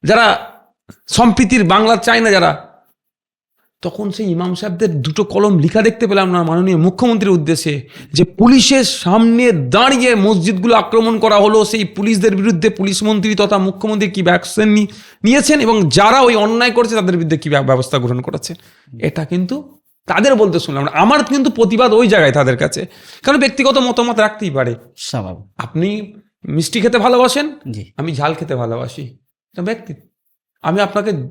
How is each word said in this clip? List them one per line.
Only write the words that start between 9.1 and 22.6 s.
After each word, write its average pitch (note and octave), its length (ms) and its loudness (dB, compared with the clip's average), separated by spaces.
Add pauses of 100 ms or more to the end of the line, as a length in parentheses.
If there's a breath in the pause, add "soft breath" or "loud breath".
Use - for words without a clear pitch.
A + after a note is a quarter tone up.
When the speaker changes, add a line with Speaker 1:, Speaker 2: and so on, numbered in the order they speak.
Speaker 1:
দাঁড়িয়ে B3+ 340 2 (160)
মসজিদগুলো G3+ 560 0
আক্রমণ A3+ 320 0 (100)
করা G#3+ 200 4
হলো, G#3+ 200 4
সেই G#3+ 200 -2 (120)
পুলিশদের G3+ 440 0
বিরুদ্ধে G3 300 0
পুলিশ G3 320 -4
মন্ত্রী G#3+ 280 0 (120)
তথা G3+ 160 0
মুখ্যমন্ত্রী F#3+ 520 -2
কি F#3+ 200 -6
অ্যাকশন G#3 460 0
নি-, G#3 140 0 (340 loud breath)
নিয়েছেন C#4+ 420 2
এবং A3+ 100 2 (220)
যারা A3+ 220 4
ওই A#3+ 140 4 (100)
অন্যায় A#3 320 0
করেছে A3+ 180 0
তাদের F#3 240 0
বিরুদ্ধে D#3+ 240 -2
কি D#3 80 -6
ব্য-, C#3+ 200 0
ব্যবস্থা B2+ 280 0
গ্রহণ B2 280 -2
করেছে। - 260 -10 (560 soft breath)
এটা D#3 160 -6
কিন্তু F3+ 300 -4 (540)
তাদের A#3 260 2
বলতে G3 300 2
শুনলাম C#3 200 -6
না, D3 80 -6 (120)
আমার C#4+ 160 2 (120)
কিন্তু C#4 180 0
প্রতিবাদ A3+ 400 0 (100)
ওই B3 120 4
জায়গায় D3+ 260 4
তাদের C3 240 0